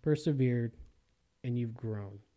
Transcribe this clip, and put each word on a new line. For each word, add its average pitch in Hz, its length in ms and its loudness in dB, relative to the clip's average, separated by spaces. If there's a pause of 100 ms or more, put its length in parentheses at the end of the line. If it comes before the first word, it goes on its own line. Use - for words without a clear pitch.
persevered 131 720 2 (680)
and 120 140 0
you've 117 180 -2
grown. 104 440 -8 (180)